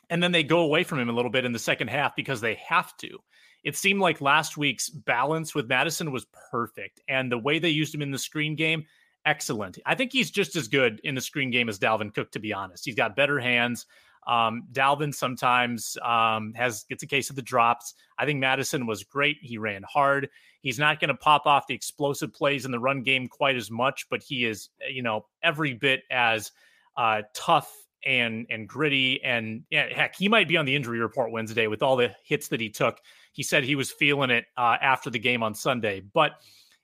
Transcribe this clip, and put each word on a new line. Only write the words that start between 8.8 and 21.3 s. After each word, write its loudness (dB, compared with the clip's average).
excellent. -2
I 0
think -4
he's 0
just -2
as -4
good 2
in -4
the -2
screen -4
game 2
as -6
Dalvin 0
Cook, -4
to -8
be -6
honest. -10
He's -8
got 0
better 2
hands. 0
Um, 2
Dalvin 2
sometimes, 0
um, 2
has, -2
gets -12
a -12
case -2
of -12
the -6
drops. 2
I 0
think 0
Madison 0
was -4
great. 0
He -10
ran -6
hard. 2
He's -4
not 2
gonna 2
pop 4